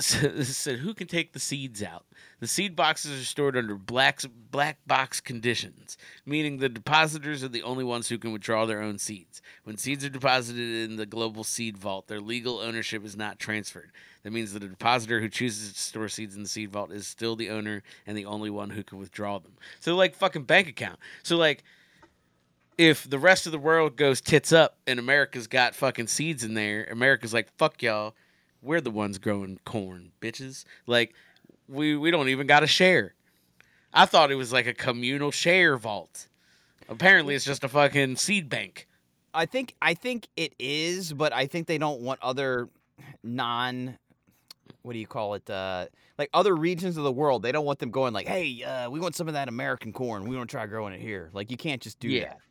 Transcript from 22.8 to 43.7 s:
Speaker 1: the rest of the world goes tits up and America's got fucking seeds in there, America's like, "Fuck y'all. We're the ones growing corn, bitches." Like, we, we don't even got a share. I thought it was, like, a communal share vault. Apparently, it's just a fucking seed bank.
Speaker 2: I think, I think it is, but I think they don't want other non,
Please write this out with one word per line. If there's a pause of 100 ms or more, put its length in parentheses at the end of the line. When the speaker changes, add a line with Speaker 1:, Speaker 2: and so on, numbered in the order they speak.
Speaker 1:
the
rest
of
the
world
goes
tits
up
and
America's
got
fucking
seeds
in
there,
America's
like,
"Fuck
y'all. (460)
We're
the
ones
growing
corn,
bitches." (220)
Like, (560)
we,
we
don't
even
got
a
share. (800)
I
thought
it
was,
like,
a
communal
share
vault. (640)
Apparently,
it's
just
a
fucking
seed
bank. (480)
Speaker 2:
I
think,
I
think
it
is,
but
I
think
they
don't
want
other (560)
non, (840)